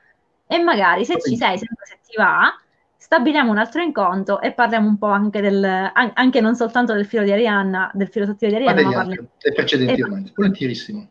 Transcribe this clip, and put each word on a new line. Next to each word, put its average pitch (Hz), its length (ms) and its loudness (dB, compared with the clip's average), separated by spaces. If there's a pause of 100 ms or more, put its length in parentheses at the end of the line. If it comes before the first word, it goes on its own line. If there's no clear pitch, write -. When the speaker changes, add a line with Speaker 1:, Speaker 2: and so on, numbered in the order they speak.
(460)
Speaker 1:
e 339 160 0
magari 226 440 2
se 320 80 -4
Speaker 2:
Va - 60 -2
Speaker 1:
ci 285 100 -6
Speaker 2:
benissimo. 240 180 -2
Speaker 1:
sei, 185 100 -2
sempre - 280 -12
se - 200 -20
ti 226 120 -12
va, 196 360 2 (440)
stabiliamo 294 520 2
un 208 100 0
altro 226 220 -2
incontro 196 600 -2
e 254 100 -2
parliamo 220 380 2
un 208 80 2
po' 208 100 -2
anche 208 320 0
del, 202 240 2
an-, 190 520 0
anche 254 260 2
non 220 140 2
soltanto 233 360 0
del 202 140 0
filo 208 180 -2
di 202 80 2
Arianna, 196 600 0
del 196 160 -2
filo 202 160 -2
sottile 208 320 -2
di 247 80 0
Speaker 2:
Ma 254 60 4
Speaker 1:
Arianna, - 40 2
Speaker 2:
degli 147 180 2
Speaker 1:
ma - 80 -2
Speaker 2:
altri, 185 140 -4
Speaker 1:
parliamo - 260 -16
Speaker 2:
dei 143 120 -2
precedenti 131 400 0
Speaker 1:
Esatto. - 160 -2
Speaker 2:
romanzi. 101 260 -8
Volentierissimo. 131 760 -4